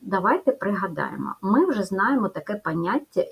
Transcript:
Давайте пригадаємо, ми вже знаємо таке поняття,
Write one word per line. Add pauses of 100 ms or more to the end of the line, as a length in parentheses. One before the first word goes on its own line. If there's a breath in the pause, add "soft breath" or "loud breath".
Давайте
пригадаємо,
ми
вже
знаємо
таке
поняття,